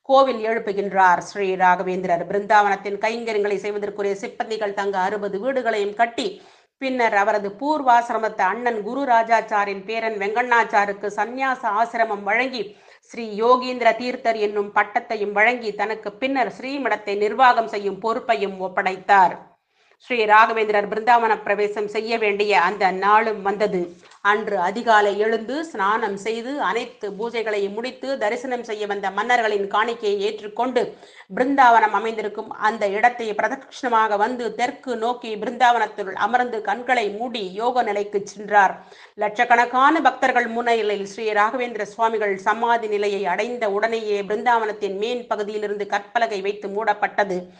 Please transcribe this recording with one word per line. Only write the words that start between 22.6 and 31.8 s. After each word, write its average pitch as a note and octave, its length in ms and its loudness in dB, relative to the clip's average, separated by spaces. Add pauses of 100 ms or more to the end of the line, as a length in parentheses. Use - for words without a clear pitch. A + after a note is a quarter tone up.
அந்த F#3+ 300 2
நாளும் G3+ 500 2
வந்தது. G3 380 0 (420)
அன்று G#3 380 0
அதிகாலை G#3 600 2
எழுந்து A3+ 460 -2
ஸ்நானம் G#3 520 -2
செய்து A3+ 440 -4
அனைத்து G#3+ 500 -4
பூஜைகளை G#3+ 640 -4
முடித்து, B3+ 440 -6
தரிசனம் A3+ 460 -4
செய்ய G#3+ 240 -6
வந்த G3+ 220 -4
மன்னர்களின் G#3+ 580 0
காணிக்கையை G#3 500 -2
ஏற்றுக்கொண்டு, G#3+ 640 -2 (540)
பிருந்தாவனம் A#3 600 6